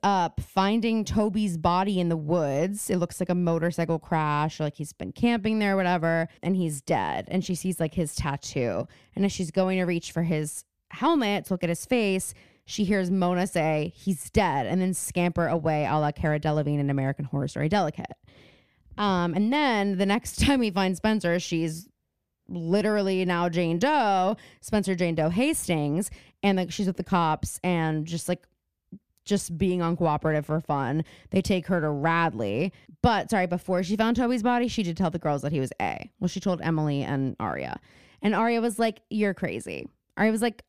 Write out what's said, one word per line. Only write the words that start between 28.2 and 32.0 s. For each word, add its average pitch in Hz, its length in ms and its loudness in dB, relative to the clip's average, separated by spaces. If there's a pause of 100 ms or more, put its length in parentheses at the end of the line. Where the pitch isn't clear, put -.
like, 175 160 -4 (800)
just 190 320 -2
being 180 240 2
uncooperative 156 640 2
for 156 160 -2
fun. 143 440 -2 (260)
They 190 120 2
take 185 260 0
her 185 120 2
to 151 100 0
Radley. 147 840 0 (300)